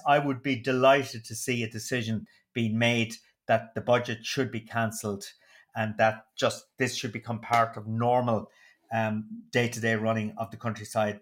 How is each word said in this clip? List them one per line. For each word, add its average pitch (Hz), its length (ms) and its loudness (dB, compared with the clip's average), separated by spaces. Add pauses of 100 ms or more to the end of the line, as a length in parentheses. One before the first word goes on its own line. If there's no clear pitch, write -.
I 143 120 6
would 139 220 -2
be 139 140 0
delighted 127 680 4
to 113 100 -12
see 120 280 -2
a 110 60 -6
decision 110 580 -4 (260)
being 113 240 0
made 117 380 2 (320)
that 113 280 2
the 104 60 -4
budget 117 440 2
should 127 260 -2
be 110 100 -8
cancelled 107 640 -4 (500)
and 110 220 -2
that 110 260 2 (140)
just - 260 -2 (140)
this 127 180 0
should 113 160 -6
become 113 300 -8
part 117 340 2
of 104 120 -12
normal, 120 640 0 (440)
um, 107 320 -2 (260)
day-to-day 117 440 0
running 110 420 -2
of 113 140 -6
the - 40 -16
countryside. 107 680 -4